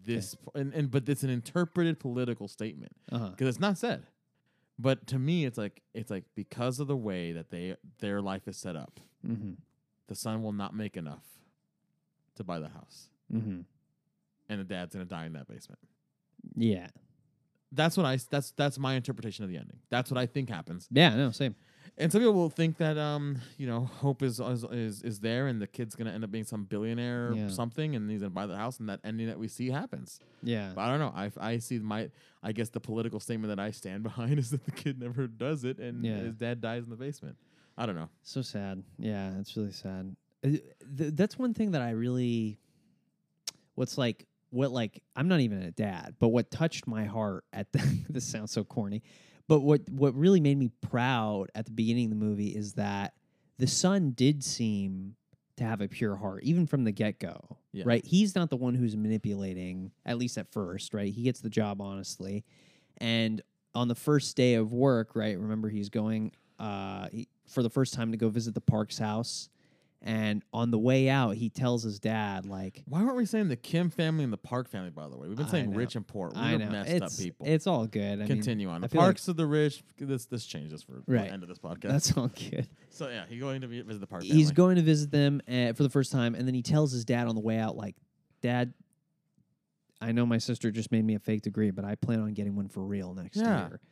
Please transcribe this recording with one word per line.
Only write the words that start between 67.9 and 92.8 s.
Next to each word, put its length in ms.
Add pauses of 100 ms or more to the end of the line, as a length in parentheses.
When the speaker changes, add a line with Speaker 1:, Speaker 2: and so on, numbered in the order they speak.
Speaker 2:
time 200
to 60
go 120
visit 240
the 60
Parks 380
house. 500 (560)
And 380 (100)
on 200
the 80
way 280
out, 280
he 120
tells 360
his 160
dad, 440
like 440
Speaker 1:
Why 160
weren't 120
we 80
saying 240
the 80
Kim 320
family 360
and 80
the 60
Park 300
family, 220
by 180
the 80
way? 120
We've 80
been 100
Speaker 2:
I 40
Speaker 1:
saying 200
Speaker 2:
know. 60
Speaker 1:
rich 180
and 100
poor. 300
We're 60
Speaker 2:
I 160
know. 140
Speaker 1:
messed 200
Speaker 2:
It's, 300
Speaker 1:
up 40
people. 220
Speaker 2:
it's 220
all 180
good. 280
I 20
mean, 100
Speaker 1:
Continue 420
on. 140
Speaker 2:
I 40
Speaker 1:
The 20
Speaker 2:
feel 120
like 60
Speaker 1:
Parks 220
are 60
the 120
rich. 380 (140)
This, 280
this 180
changes 380
for 240
Speaker 2:
Right. 220
Speaker 1:
the 40
end 120
of 40
this 100
podcast. 320
Speaker 2:
That's 260
all 120 (220)
good. 160 (240)
Speaker 1:
So, 200
yeah, 180
he's 120
going 200
to 80
vi-, 140
visit 180
the 80
Park 160
Speaker 2:
He's 80
Speaker 1:
family. 220
Speaker 2:
going 220
to 60
visit 300
them, 360
uh, 260
for 100
the 60
first 200
time, 240
and 140
then 60
he 80
tells 280
his 140
dad 240
on 80
the 40
way 180
out, 180
like, 180 (460)
"Dad, 340 (1300)
I 100
know 160
my 120
sister 340
just 180
made 140
me 100
a 60
fake 220
degree, 280
but 140
I 100
plan 260
on 140
getting 220
one 120
for 140